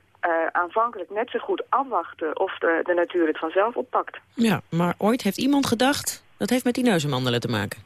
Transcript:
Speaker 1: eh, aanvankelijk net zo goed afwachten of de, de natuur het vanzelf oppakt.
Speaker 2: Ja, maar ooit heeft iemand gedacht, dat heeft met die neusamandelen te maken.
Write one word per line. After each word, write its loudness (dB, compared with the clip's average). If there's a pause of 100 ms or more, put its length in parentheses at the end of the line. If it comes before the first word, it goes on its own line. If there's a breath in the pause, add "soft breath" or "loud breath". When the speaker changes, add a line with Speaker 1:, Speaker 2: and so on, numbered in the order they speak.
(200)
Speaker 1:
eh, -2 (200)
aanvankelijk 0
net -4
zo -4
goed -2
afwachten -2
of -2
de, 2
de 0
natuur 2
het -2
vanzelf 0
oppakt. -4 (160)
Speaker 2:
Ja, 2
maar 0
ooit 2
heeft 0
iemand 2
gedacht, 0 (140)
dat -2
heeft 2
met 2
die -2
neusamandelen 2
te -4
maken. -2